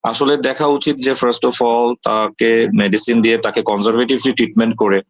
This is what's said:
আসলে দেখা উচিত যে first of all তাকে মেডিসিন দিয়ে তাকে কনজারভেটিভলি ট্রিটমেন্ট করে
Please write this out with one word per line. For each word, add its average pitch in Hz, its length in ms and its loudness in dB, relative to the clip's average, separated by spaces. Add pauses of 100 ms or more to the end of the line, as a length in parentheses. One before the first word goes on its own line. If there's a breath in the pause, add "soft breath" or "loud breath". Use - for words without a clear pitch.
আসলে 135 340 0
দেখা 131 300 -2
উচিত 143 300 0
যে 131 160 -2
first 120 300 -2
of 123 200 0
all 120 400 0
তাকে 113 720 0
মেডিসিন 107 480 0
দিয়ে 113 160 2
তাকে 110 240 -2
কনজারভেটিভলি 117 680 0
ট্রিটমেন্ট 113 440 0
করে 98 340 2